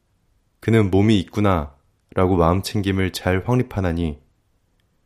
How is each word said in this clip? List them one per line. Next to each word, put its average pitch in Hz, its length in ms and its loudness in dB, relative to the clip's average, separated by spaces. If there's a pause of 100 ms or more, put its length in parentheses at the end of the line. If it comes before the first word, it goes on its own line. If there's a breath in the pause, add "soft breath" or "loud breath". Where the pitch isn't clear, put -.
(600)
그는 107 300 2
몸이 104 280 4
있구나 90 560 -2 (360)
라고 92 260 0
마음챙김을 92 760 0
잘 92 320 -2
확립하나니 90 760 -4 (840)